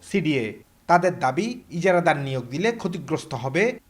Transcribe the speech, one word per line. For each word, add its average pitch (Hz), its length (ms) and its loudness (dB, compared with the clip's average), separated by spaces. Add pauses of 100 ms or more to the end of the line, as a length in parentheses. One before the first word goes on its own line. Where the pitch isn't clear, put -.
সিডিএ। 151 360 0 (440)
তাদের 175 240 6 (100)
দাবি, 139 240 0 (320)
ইজারাদার 170 380 4 (100)
নিয়োগ 131 160 -4 (100)
দিলে 190 160 0 (120)
ক্ষতিগ্রস্ত 156 500 -6 (120)
হবে 139 200 0 (260)